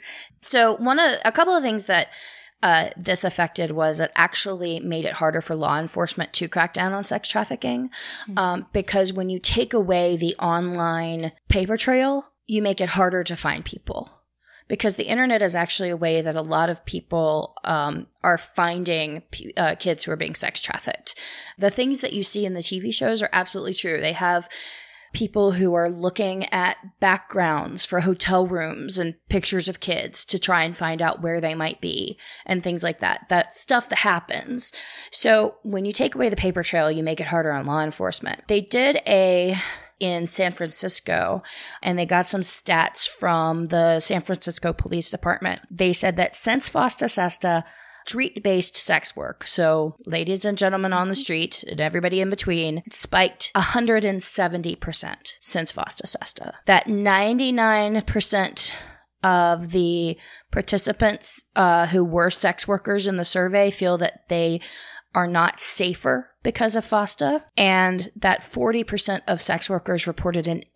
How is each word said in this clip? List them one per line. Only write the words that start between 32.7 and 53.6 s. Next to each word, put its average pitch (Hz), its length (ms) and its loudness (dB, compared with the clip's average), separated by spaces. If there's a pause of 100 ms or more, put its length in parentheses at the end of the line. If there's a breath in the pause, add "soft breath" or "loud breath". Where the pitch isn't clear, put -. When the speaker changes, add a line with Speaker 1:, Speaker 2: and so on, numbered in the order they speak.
Speaker 1:
like 165 160 -2
that. - 300 0
That - 260 2
stuff 240 340 0
that - 100 -2
happens. - 760 -2 (380 loud breath)
So 214 520 4
when 196 220 -4
you 202 80 -2
take 277 220 0
away 254 120 2
the 208 80 2
paper 180 280 0
trail, 160 280 2
you 160 100 -2
make 160 200 -2
it 151 60 -6
harder 160 260 0
on 139 120 -4
law 147 160 0
enforcement. - 640 -4
They 208 140 2
did 254 360 0 (100)
a 185 480 4 (460 loud breath)
in 175 260 -2
San 180 240 -2
Francisco, 180 880 -2 (400 loud breath)
and 180 160 -2
they 175 80 0
got 185 220 2
some 196 140 -2
stats - 640 0
from 165 640 0
the 165 320 4
San 185 200 0
Francisco 175 520 -4
Police - 360 -2
Department. 180 520 -4 (100)
They 180 220 2
said 175 240 2
that 180 180 0
since 247 340 2
fosta 240 400 0
sesta, 175 540 0 (420 loud breath)
street-based 208 720 0
sex - 400 0
work, - 320 -10
so 160 480 2 (100)
ladies 170 400 -2
and 208 120 0
gentlemen 190 360 0
on 180 160 0
the 196 60 -2
street 170 520 -2
and 151 120 -8
everybody 175 420 0
in 190 80 0
between, 170 600 -2
spiked - 640 2
a 196 60 4